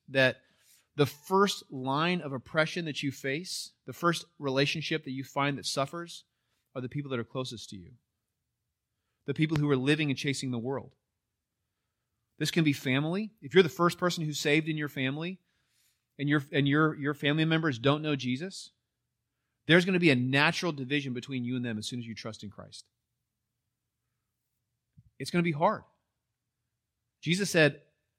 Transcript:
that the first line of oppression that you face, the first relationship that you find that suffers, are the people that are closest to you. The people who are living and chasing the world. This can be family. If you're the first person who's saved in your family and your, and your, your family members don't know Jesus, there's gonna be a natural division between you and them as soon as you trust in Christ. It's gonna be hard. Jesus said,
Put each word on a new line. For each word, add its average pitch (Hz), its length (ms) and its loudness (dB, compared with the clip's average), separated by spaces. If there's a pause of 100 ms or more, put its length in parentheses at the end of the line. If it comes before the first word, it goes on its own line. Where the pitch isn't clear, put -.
that 131 320 4 (560)
the 143 80 4
first - 680 2
line 151 480 -2
of 143 140 -8
oppression 156 500 -2
that 151 180 -6
you 139 120 -4
face, 147 580 -6 (140)
the - 80 -14
first 170 320 0 (140)
relationship 143 680 0
that 135 60 -8
you 131 120 -6
find 139 340 -2
that 98 80 -12
suffers, 170 600 -6 (500)
are 131 60 -6
the 127 80 -8
people 143 220 -8
that 123 80 -2
are 113 40 -4
closest 123 460 -8
to 107 80 -14
you. 87 140 -18 (1300)
The 143 80 -4
people 156 220 0
who 147 140 0
are 135 80 2
living 147 320 0
and 131 100 -4
chasing 139 320 -4
the 120 80 -4
world. 123 320 -8 (1500)
This 151 80 0
can 170 140 2
be 147 100 4
family. 156 560 -2 (100)
If 135 140 -12
you're 185 80 10
the 160 80 2
first 170 300 2
person 175 260 -2
who's 147 140 -4
saved 156 280 2
in 160 80 -2
your 151 140 -4
family 147 480 -4 (800)
and 143 100 -2
your, 147 240 4
and 143 160 2
your, 151 280 4
your 143 180 -2
family 151 320 0
members 160 320 2
don't 139 240 2
know 151 140 0
Jesus, 131 560 -6 (960)
there's 175 180 8
gonna 185 140 2
be 175 100 6
a 135 60 6
natural 143 560 2
division 139 420 -4
between 123 300 -6
you 123 120 -4
and 123 80 -4
them 117 140 -4
as 104 100 -6
soon 127 120 -8
as 117 80 -10
you 110 80 -10
trust 110 280 -12
in 104 60 -14
Christ. - 340 -18 (2250)
It's 135 100 -8
gonna 175 140 2
be 170 80 2
hard. 170 320 0 (1400)
Jesus 180 300 0
said, 151 300 4 (380)